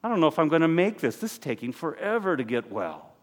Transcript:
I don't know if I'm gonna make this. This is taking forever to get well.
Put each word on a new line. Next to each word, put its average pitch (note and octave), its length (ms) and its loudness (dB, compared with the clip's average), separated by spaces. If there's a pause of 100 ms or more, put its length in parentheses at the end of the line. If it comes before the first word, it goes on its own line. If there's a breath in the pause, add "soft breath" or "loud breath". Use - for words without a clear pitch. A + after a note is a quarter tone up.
I A3+ 60 -4
don't A3 120 2
know D#3 80 6
if - 100 0
I'm D#3 100 4
gonna E3 200 4
make F3+ 320 2
this. A#2+ 160 -2
This A3+ 160 -6
is - 60 -16
taking A#2+ 340 -6
forever F#3+ 640 -2
to C3 80 -2
get A2+ 260 -2
well. E2+ 400 -8 (120)